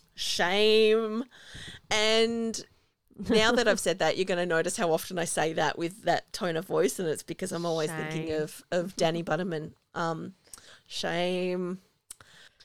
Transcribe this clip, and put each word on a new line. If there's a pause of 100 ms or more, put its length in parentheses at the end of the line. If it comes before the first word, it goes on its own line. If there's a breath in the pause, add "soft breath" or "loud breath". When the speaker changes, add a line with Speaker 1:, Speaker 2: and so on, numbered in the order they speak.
(140)
Speaker 1:
"Shame." (680 loud breath)
And (640)
now
that
I've
said
that,
you're
gonna
notice
how
often
I
say
that
with
that
tone
of
voice,
and
it's
because
I'm
always
thinking
Speaker 2:
Shame.
Speaker 1:
of,
of
Danny
Butterman. (200)
Um, (540 loud breath)
shame. (840 soft breath)